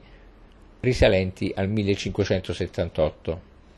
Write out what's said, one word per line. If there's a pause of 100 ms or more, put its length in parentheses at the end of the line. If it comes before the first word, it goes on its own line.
(800)
risalenti
al
millecinquecentosettantotto. (360)